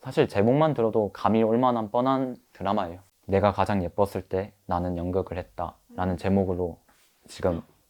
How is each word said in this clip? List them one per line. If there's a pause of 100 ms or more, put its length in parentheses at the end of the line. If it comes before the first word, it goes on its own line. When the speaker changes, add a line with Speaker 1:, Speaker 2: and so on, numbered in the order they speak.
Speaker 1:
사실
제목만
들어도
감이
올
만한
뻔한 (180)
드라마예요. (280)
내가
가장
예뻤을
때 (120)
나는
연극을
했다라는
Speaker 2:
음.
Speaker 1:
제목으로 (500)
지금 (280)